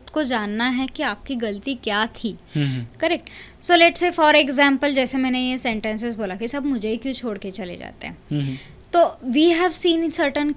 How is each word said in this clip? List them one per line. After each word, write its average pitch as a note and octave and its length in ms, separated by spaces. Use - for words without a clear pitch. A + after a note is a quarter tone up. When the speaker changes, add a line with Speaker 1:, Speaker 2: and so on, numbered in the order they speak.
Speaker 1:
को D#4 100
जानना A3+ 460
है C4 180
कि D4+ 160
आपकी A#3+ 320
गलती A3+ 400
क्या A3 320
थी, G3 300
Speaker 2:
हम्म, D3 120
हम्म। B2+ 200
Speaker 1:
करेक्ट? A3+ 280
So - 80
let's E4+ 320
say F4 160
for D4+ 320
example, C#4 400
जैसे C4 280
मैंने B3+ 320
ये B3+ 80
सेंटेंसेस A3 560
बोला G3 200
कि A3+ 140
सब C#4 160
मुझे A#3 240
ही A3+ 80
क्यों B3+ 160
छोड़ A3 260
के G3 120
चले F3+ 260
जाते - 300
हैं। - 120
Speaker 2:
हम्म, D3 120
हम्म। C3+ 140
Speaker 1:
तो E4+ 260
we D#4+ 320
have F4 120
seen E4 320
in D#4 60
certain D4 360